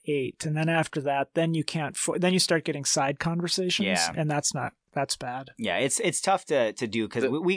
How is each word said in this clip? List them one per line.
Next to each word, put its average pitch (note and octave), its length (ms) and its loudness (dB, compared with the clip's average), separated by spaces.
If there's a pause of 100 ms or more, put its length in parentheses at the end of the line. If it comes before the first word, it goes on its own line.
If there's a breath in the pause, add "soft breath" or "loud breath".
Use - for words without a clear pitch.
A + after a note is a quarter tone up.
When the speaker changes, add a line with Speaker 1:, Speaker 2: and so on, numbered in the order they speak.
Speaker 1:
eight. C#3+ 400 -2
And D3+ 100 0
then D#3+ 140 2
after D#3+ 320 0
that, C#3 320 0
then E3 200 2
you D#3 100 0
can't, D3 320 -4
fo-, - 200 -2
then F3+ 160 2
you F#3 60 4
start E3 260 2
getting C#3+ 220 -4
side C#3 320 0
conversations. F3 680 0
Speaker 2:
Yeah. E3+ 300 0
Speaker 1:
And D3+ 140 0
that's D3 240 -2
not, C3+ 180 -4 (220)
that's C#3 220 -2
bad. B2+ 420 -10
Speaker 2:
Yeah, G2 200 0
it's, C3 220 2
it's F3 200 0
tough F#3+ 260 2
to, A#2+ 280 2
to C3 120 -4
do G#2+ 220 -2
'cause A#2 140 -2
Speaker 3:
The C3 80 2
Speaker 2:
we, C#3+ 80 0 (180)